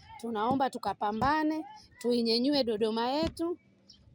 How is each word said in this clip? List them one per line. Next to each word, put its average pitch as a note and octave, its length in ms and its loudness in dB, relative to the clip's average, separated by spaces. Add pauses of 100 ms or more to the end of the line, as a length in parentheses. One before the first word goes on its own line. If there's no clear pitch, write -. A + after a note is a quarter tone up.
(200)
tunaomba A#3+ 500 0
tukapambane, C#4 920 0 (340)
tuinyenyue A#3+ 680 2
Dodoma A3+ 460 0
yetu, E4 480 -2 (560)